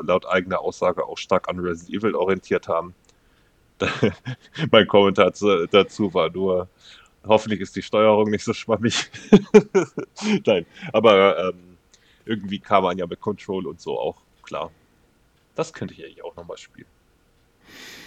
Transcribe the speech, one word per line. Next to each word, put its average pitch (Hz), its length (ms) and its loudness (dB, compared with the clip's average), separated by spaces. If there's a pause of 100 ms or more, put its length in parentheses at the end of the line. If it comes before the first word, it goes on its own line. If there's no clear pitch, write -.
laut 87 240 0
eigener 92 340 -2
Aussage 87 460 -4
auch 82 100 -14
stark - 320 -4
an 90 100 -8
Resident 87 380 -8
Evil 101 180 -2
orientiert 92 540 -2
haben. 87 260 -6 (840)
<laughs> 117 880 -6
Mein 110 160 6
Kommentar 98 460 4
zu, 98 340 0
dazu 98 460 2
war 82 180 0
nur, 92 380 -4 (580)
hoffentlich 107 340 0
ist 95 160 -10
die 95 60 -10
Steuerung 107 480 2
nicht 104 140 -4
so 117 80 -4
schwammig. - 580 -4 (200)
<laughs> 202 1160 2
Nein, 92 200 0 (260)
aber, 98 460 6
ähm, 90 380 -8 (500)
irgendwie 101 320 -8
kam 98 240 2
man 92 160 0
ja 90 80 -6
mit 90 140 -12
Control 95 460 -8
und 73 140 -14
so 69 180 -8
auch 73 180 -6 (260)
klar. 80 280 -12 (840)
Das - 180 -8
könnte - 220 -12
ich - 100 -20
eigentlich - 200 -20
auch - 120 -16
nochmal 85 220 -16
spielen. - 300 -20 (1200)